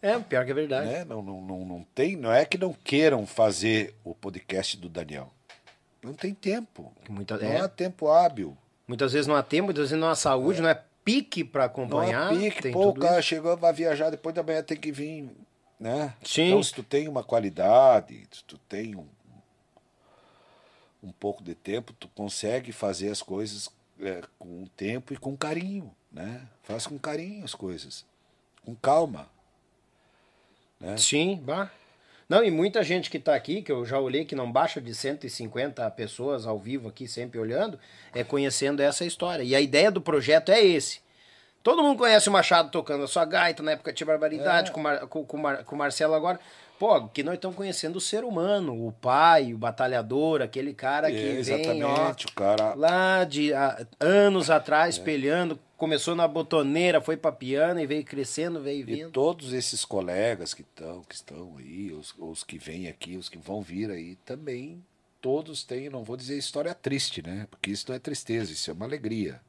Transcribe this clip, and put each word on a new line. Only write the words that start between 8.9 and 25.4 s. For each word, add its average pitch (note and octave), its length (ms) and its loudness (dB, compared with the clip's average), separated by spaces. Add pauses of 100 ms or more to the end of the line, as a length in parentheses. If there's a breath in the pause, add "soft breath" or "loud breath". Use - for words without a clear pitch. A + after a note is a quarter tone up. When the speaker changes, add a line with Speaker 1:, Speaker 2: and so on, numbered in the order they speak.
Speaker 1:
vezes C#3+ 140 2
não D3+ 80 4
há C3+ 80 4
tempo, F3 220 0
muitas D3 240 0
vezes D#3+ 100 0
não D#3+ 100 2
há G3+ 60 4
saúde, D3 440 2
Speaker 2:
É. - 20 0
Speaker 1:
não E3 80 4
é D#3+ 120 4 (220)
pique G#3+ 400 0
pra C3+ 220 0
acompanhar, C#3 680 -2
Speaker 2:
Não E3+ 60 2
há F#3+ 40 2
pique, G#3 200 -2
Speaker 1:
tem C3 100 -2
Speaker 2:
pô, F#3+ 180 6
o - 40 0
Speaker 1:
tudo C3 80 -4
Speaker 2:
cara E3+ 180 6
Speaker 1:
isso. - 100 0
Speaker 2:
chegou, E3 280 0
vai E3 160 4
viajar, D#3 360 0
depois D#3+ 260 -6
da E3+ 80 -2
manhã D#3+ 180 -2
tem D#3 160 -6
que D3+ 140 -8
vir, D3 380 -10 (500)
né? B2+ 340 -4 (100)
Speaker 1:
Sim. E3 260 2
Speaker 2:
Então, G3 140 6
se - 100 -4
tu A#2 100 -10
tem D3 240 -2
uma C3+ 160 -4
qualidade, G#2+ 1080 4
se - 120 -20
tu - 140 -20 (120)
tem G#2+ 260 -8
um, E2 120 -14 (2000 soft breath)
um F#2 80 -18
pouco G2+ 320 -6
de E2+ 120 -12
tempo, A2 380 -8
tu - 160 -20
consegue A2+ 640 -6
fazer G2 380 -4
as G#2 120 -6
coisas, G#2 480 -10 (300)
é, F#2 220 -8 (160)
com F2+ 280 -16 (120)
tempo A#2+ 360 -8
e C3 40 -12
com C#3 180 -10
carinho, E3 560 -6 (260)